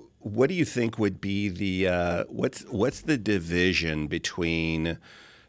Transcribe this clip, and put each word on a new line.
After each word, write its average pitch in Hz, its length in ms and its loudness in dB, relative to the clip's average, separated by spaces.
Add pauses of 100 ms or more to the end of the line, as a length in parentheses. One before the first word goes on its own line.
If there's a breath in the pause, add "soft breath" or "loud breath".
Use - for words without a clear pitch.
(180)
what 117 300 0
do 185 60 -2
you 170 100 2
think 117 340 -2
would 101 220 0
be 101 280 0
the, 92 380 0
uh, 87 420 2
what's, - 340 -4
what's 117 380 -2
the 156 160 0
division 85 920 2
between 82 920 -2 (500 loud breath)